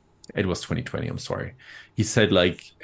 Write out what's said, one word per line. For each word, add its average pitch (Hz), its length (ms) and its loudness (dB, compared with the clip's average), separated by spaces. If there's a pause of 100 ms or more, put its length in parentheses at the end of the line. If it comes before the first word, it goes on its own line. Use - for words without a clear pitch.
(360)
it 95 100 0
was 87 140 -2
twenty - 220 -4
twenty, - 260 -8
I'm - 100 -8
sorry. - 360 -8 (420)
He 110 80 0
said, 107 260 4
like, 90 400 2 (140)